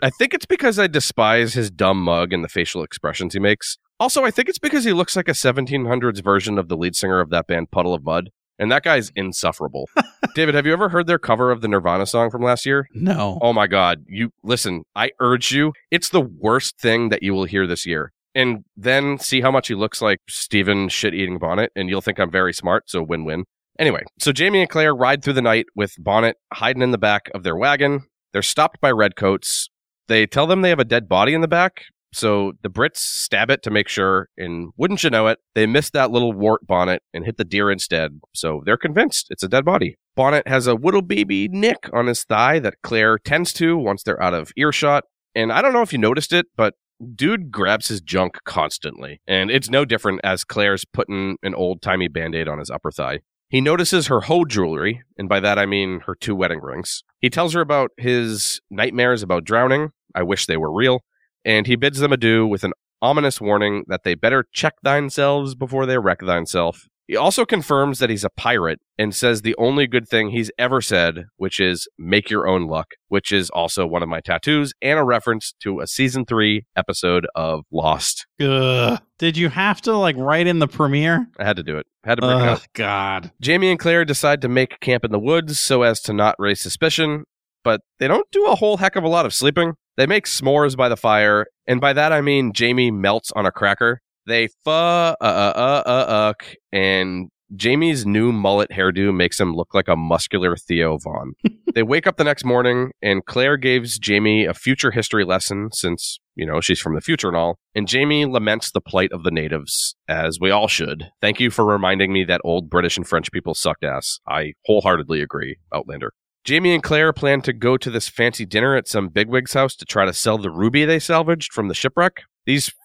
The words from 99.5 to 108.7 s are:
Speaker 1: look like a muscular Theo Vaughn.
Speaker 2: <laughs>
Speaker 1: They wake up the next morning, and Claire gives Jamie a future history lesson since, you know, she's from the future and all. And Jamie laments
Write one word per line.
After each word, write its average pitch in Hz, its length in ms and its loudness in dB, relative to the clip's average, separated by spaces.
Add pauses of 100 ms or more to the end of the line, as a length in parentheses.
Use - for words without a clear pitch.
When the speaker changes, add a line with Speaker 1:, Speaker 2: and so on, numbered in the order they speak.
Speaker 1:
look 85 180 -4
like 98 140 0
a 85 100 4
muscular 85 600 0
Theo 82 420 0
Vaughn. 71 340 -10 (120)
Speaker 2:
<laughs> 214 80 2 (240)
Speaker 1:
They - 60 4
wake 156 240 0
up 190 100 0
the 156 80 2
next 147 180 0
morning, 123 500 2 (100)
and 98 240 0
Claire 135 320 0
gives 123 400 0
Jamie 107 480 2
a 85 80 -2
future 127 380 0
history 107 340 0
lesson 98 480 -2
since, - 440 -4 (160)
you 80 120 -6
know, 76 160 -2
she's 92 180 2
from 78 140 -4
the 76 80 -4
future 156 260 -2
and 85 80 -2
all. 85 220 -2 (160)
And 104 120 -2
Jamie 147 380 0
laments 110 480 -2